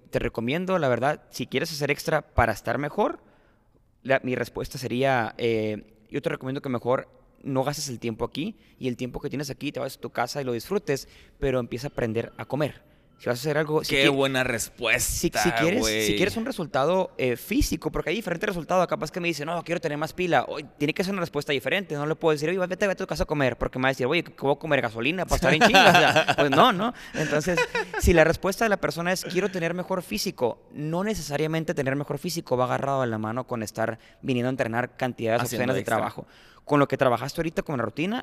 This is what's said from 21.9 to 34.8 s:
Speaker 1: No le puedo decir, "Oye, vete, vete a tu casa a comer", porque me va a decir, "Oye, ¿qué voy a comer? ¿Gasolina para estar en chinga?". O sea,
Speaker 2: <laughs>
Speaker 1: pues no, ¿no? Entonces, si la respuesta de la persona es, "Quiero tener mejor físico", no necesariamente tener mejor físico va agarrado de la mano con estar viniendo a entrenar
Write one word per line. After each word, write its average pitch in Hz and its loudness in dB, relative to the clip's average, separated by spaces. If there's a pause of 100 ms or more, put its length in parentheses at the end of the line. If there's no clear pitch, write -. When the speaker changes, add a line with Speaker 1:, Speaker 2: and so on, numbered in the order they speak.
Speaker 1:
No 143 -4
le 156 -2
puedo 160 4
decir, 151 0
"Oye, 185 0
vete, 180 0
vete - 0 (140)
a - -4
tu - -
casa 160 -4
a - 2
comer", 139 2
porque 127 -6
me 127 2
va 131 4
a - 2
decir, 127 0
"Oye, 165 2
¿qué - -18
voy 139 2
a - 0
comer? 147 2
¿Gasolina 120 -2
para 135 2
estar 139 4
en 156 2
chinga?". 196 8
O - 10
sea, 147 6
Speaker 2:
<laughs> - 0
Speaker 1:
pues 147 4
no, 202 8
¿no? 202 -2 (220)
Entonces, 151 0 (400)
si 190 6
la 160 8
respuesta 190 2
de 220 2
la 196 2
persona 170 -2
es, 185 -2
"Quiero 185 0
tener 170 -2
mejor 180 -4
físico", - -4 (120)
no 160 -2
necesariamente 160 -2
tener 135 0
mejor 143 -4
físico 165 -2
va 127 2
agarrado 131 0
de 123 0
la 110 -2
mano 113 -4
con 117 -6
estar 113 -4 (200)
viniendo 127 0
a - 0
entrenar 123 -2